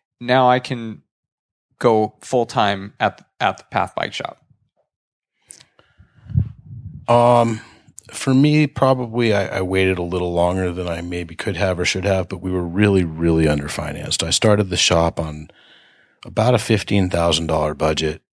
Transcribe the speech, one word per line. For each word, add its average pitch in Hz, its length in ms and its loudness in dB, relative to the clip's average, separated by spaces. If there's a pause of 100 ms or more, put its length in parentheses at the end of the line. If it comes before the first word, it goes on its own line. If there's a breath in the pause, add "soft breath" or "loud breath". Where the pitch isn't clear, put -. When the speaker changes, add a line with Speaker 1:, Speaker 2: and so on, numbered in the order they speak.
(200)
Speaker 1:
now 123 280 2
I 127 100 4
can 117 440 -8 (760)
go 110 440 2
full 120 240 0
time 101 520 -2
at, - 260 -2 (140)
at 95 200 -2
the - 60 -20
Path 92 300 -4
Bike - 200 -6
Shop? - 280 -10 (2750 loud breath)
Speaker 2:
Um, 120 540 4 (500 loud breath)
for - 220 -2
me, 151 340 4
probably 120 680 0
I, - 240 -2
I - 20 -2
waited 95 380 0
a 87 40 -4
little 87 300 -2
longer 90 400 0
than 90 160 -6
I 85 140 -6
maybe 87 320 -8
could 92 220 -6
have 92 220 0
or 87 60 -2
should 92 220 -2
have, 95 240 0
but 87 100 -8
we 95 100 -6
were 90 160 -2
really, 95 380 4
really 80 400 2
underfinanced. 76 840 -2
I 80 40 -4
started 104 400 2
the 87 80 -2
shop 85 420 2
on 78 300 -8 (720 soft breath)
about 113 300 0
a 113 40 2
fifteen 101 520 0
thousand 85 380 0
dollar 78 260 -2
budget 78 480 -2 (100)